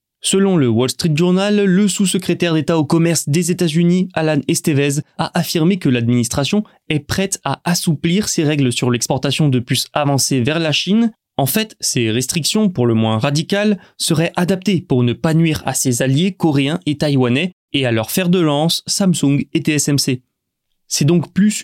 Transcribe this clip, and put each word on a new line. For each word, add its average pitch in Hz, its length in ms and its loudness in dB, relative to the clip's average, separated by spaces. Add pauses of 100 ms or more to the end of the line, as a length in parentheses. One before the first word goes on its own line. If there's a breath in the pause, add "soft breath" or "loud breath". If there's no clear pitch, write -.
(200)
Selon 196 380 2
le 135 100 2
Wall 117 220 2
Street 160 260 -2
Journal, 190 480 2
le 196 240 4
sous-secrétaire 185 680 -2
d'État 160 240 0
au 156 60 2
commerce 165 460 0
des 165 220 0
États-Unis, 180 640 0
Alan 156 360 0
Estevez, 147 520 0 (160 soft breath)
a 170 220 -4
affirmé 175 380 0
que 180 100 -2
l'administration 123 800 0 (240 loud breath)
est 151 100 -2
prête 190 460 -4
à 139 180 -6
assouplir 170 640 -2
ses - 160 -2
règles 143 300 0
sur 123 180 -2
l'exportation 135 560 0
de 127 120 2
puces 123 340 -4
avancées 143 480 0
vers 151 180 -2
la 160 140 -2
Chine. 220 400 0 (240)
En 139 80 0
fait, 220 340 -4
ces 117 320 -2
restrictions, 151 580 0
pour 131 160 0
le 117 100 2
moins 110 220 2
radicales, 180 640 0 (180 loud breath)
seraient 165 380 0
adaptées 185 460 0
pour 123 220 0
ne 120 100 2
pas 160 200 -2
nuire 160 320 2
à 131 80 -4
ses 123 280 -2
alliés 143 320 0
coréens 143 520 0
et 147 120 -2
taïwanais 139 560 0 (180)
et 139 140 -2
à 123 60 0
leurs 110 180 -2
fers 185 200 -2
de 185 100 4
lance, 156 480 0
Samsung 143 640 0
et 160 80 0
T 151 120 0
S 147 160 -2
M 143 100 2
C. 131 240 -4 (640)
C'est - 180 -2
donc 165 280 2
plus 208 300 0